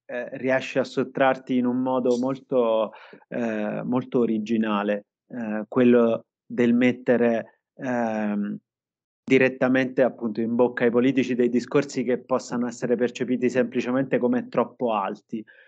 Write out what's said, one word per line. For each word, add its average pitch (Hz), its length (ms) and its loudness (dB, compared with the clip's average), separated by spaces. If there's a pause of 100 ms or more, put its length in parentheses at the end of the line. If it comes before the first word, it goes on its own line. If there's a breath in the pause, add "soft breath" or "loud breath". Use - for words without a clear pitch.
eh, 123 320 -10
riesci 131 400 -2
a 127 60 2
sottrarti 131 760 0
in 123 80 2
un 123 160 0
modo 127 380 0
molto, 120 720 0 (380 loud breath)
eh, 110 540 -4
molto 123 360 -2
originale, 107 880 0 (240)
eh, 107 380 -6
quello 120 580 4 (200)
del 120 300 2
mettere, 120 840 0 (160)
ehm, 107 800 -4 (640)
direttamente 131 800 2
appunto 113 360 -2
in 117 140 -2
bocca 120 300 2
ai 120 80 4
politici 123 420 2
dei 120 160 2
discorsi 135 540 -2
che 120 160 -2
possano 123 480 -4
essere 120 280 -4
percepiti 120 540 -2
semplicemente 123 680 -2
come 120 300 0
troppo 117 440 -2
alti 107 500 -6 (240 soft breath)